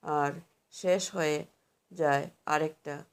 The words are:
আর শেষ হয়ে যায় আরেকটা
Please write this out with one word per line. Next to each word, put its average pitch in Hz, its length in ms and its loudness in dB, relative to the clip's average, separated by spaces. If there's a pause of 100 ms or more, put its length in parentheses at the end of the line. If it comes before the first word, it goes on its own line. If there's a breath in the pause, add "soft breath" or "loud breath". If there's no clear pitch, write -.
আর 147 300 0 (380)
শেষ 190 440 0
হয়ে 156 300 0 (460)
যায় 156 400 2 (160)
আরেকটা 151 680 -2